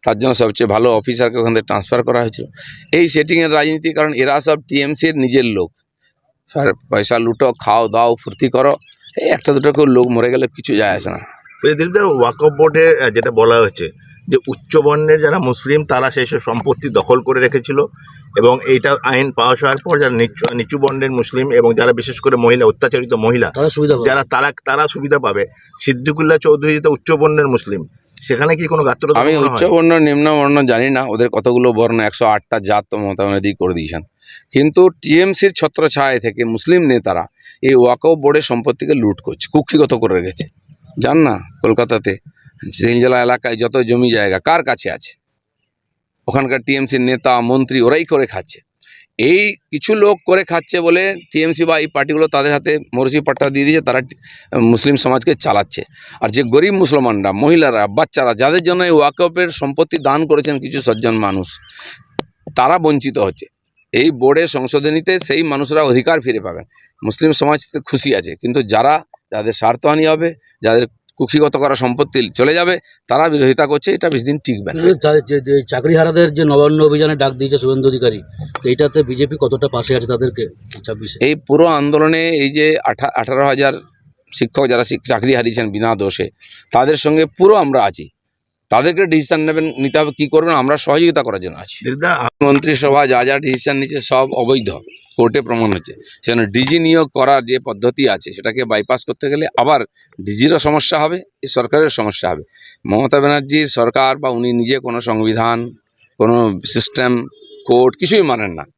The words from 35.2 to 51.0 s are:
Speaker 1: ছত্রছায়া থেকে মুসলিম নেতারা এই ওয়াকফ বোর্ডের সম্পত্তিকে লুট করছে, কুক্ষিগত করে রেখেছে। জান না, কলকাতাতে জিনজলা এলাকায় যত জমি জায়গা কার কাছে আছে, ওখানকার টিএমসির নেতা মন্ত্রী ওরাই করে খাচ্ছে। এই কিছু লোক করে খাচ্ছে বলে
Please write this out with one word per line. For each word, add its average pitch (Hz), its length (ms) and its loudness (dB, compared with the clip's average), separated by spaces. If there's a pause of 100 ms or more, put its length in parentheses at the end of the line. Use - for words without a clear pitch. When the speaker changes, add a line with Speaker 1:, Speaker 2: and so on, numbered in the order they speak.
Speaker 1:
ছত্রছায়া 143 680 0
থেকে 113 260 -4
মুসলিম 135 380 0
নেতারা 101 440 0 (360)
এই 135 120 2
ওয়াকফ 123 440 4
বোর্ডের 143 240 2
সম্পত্তিকে 127 520 -2
লুট 110 260 0
করছে, - 320 -8
কুক্ষিগত 147 420 2
করে 107 260 0
রেখেছে। 92 240 -8 (540)
জান 139 200 0
না, 127 200 2 (240)
কলকাতাতে 113 540 0 (600)
জিনজলা 120 440 2
এলাকায় 120 340 -2
যত 113 200 -2
জমি 120 340 2
জায়গা 104 280 0
কার 156 260 0
কাছে 120 260 -4
আছে, - 220 -10 (1160)
ওখানকার 131 340 -2
টিএমসির 135 380 -2
নেতা 127 400 0
মন্ত্রী 127 400 0
ওরাই 143 240 2
করে 139 220 0
খাচ্ছে। - 340 -12 (580)
এই 190 380 2 (140)
কিছু 156 240 -2
লোক 202 320 2
করে 185 180 2
খাচ্ছে 170 360 -4
বলে 180 360 0 (160)